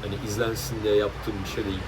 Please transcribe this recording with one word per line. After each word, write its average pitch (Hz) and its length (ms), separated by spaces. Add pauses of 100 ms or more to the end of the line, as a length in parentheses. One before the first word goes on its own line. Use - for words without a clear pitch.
hani 101 100 (120)
izlensin 110 560
diye 104 140
yaptığım 104 380 (100)
bir - 40
şey 110 160
değil. 95 240